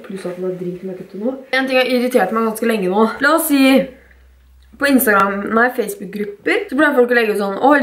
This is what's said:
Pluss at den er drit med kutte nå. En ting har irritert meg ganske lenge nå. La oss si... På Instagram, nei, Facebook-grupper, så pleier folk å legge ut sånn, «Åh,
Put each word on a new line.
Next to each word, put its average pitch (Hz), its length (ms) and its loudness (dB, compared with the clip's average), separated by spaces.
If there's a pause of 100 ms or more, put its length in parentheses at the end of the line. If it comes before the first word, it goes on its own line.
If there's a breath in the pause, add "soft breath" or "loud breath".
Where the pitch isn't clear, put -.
Pluss 190 180 -12
at 180 160 -8
den 185 80 -4
er 180 80 -6
drit 180 320 -8
med 180 80 -10
kutte 196 240 -14
nå. 254 140 -4 (180)
En 262 160 -2
ting 262 80 0
har 254 80 2
irritert 240 480 0
meg 226 160 0
ganske 226 220 -2
lenge 196 180 -2
nå. 208 160 2 (160)
La 294 160 2
oss 320 140 -2
si... 277 100 4 (1200)
På 277 80 0
Instagram, 202 480 2 (160)
nei, 233 240 4
Facebook-grupper, 208 960 -6
så 269 100 -2
pleier 285 160 2
folk 247 160 4
å 240 80 4
legge 208 160 0
ut 202 80 -2
sånn, 196 160 -4
«Åh, 294 220 6